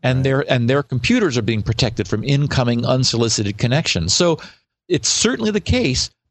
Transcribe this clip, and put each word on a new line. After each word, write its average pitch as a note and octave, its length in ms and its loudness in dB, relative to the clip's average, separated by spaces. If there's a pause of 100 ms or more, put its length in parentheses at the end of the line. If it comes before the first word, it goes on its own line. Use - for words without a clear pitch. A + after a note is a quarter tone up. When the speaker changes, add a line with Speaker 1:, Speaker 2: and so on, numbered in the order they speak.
Speaker 1:
and B2+ 160 2
Speaker 2:
right. C3 40 0
Speaker 1:
their, C3+ 280 0
and A#2+ 180 2
their C#3 140 2
computers D#3+ 540 0
are A#2+ 40 0
being G#2+ 220 -2
protected - 440 -2
from A2 160 -2
incoming B2 640 0
unsolicited A#2 720 0
connections. A#2+ 560 0
So E3+ 260 2 (480)
it's - 220 0
certainly A3 420 -2
the G3+ 80 -2
case D3 500 -2 (220)